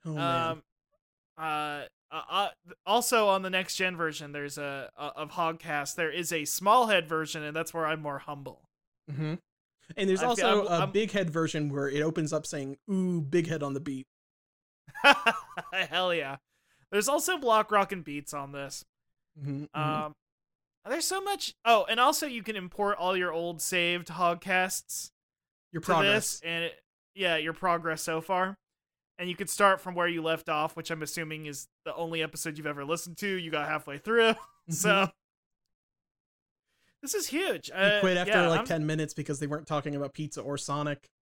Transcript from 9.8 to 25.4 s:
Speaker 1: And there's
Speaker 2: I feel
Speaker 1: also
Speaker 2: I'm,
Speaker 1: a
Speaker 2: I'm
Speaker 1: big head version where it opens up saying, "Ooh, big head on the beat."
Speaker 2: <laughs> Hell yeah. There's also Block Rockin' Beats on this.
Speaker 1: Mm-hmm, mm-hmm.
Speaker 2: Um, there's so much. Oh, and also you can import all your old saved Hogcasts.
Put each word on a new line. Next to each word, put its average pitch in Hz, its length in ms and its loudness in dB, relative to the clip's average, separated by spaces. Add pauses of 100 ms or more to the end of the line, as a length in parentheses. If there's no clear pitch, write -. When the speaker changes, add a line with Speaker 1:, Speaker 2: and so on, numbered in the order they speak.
Speaker 1:
And 196 120 2
there's 190 100 4
Speaker 2:
I - 40 2
feel 247 60 2
Speaker 1:
also 208 380 2
Speaker 2:
I'm, - 0 -
Speaker 1:
a 175 180 2
Speaker 2:
I'm 190 60 -4
Speaker 1:
big 214 200 0
head 190 180 0
version 156 400 -2
where 139 200 -2
it 143 120 0
opens 160 300 0
up 156 160 -4
saying, 139 300 -6 (120)
"Ooh, 185 300 0
big 160 280 2
head 160 140 -4
on 139 120 -4
the 139 80 -4
beat." 135 260 -8 (960)
Speaker 2:
<laughs> - 680 4
Hell 180 400 0
yeah. 139 240 -2 (520)
There's 208 200 2
also 330 280 2
Block 220 320 4
Rockin' 196 320 2
Beats 147 320 -10
on 139 200 -10
this. 139 320 -10 (520)
Speaker 1:
Mm-hmm, 143 280 -6
mm-hmm. 151 140 -8
Speaker 2:
Um, 151 340 -2 (760)
there's 311 160 -2
so 381 160 -2
much. 392 320 -4 (120)
Oh, 226 240 6
and 226 100 0
also 302 260 4
you 233 180 -8
can 214 120 -6
import 202 420 -2
all 185 200 0
your 180 160 0
old 170 280 -4
saved 175 460 0
Hogcasts. 185 1040 -2 (600)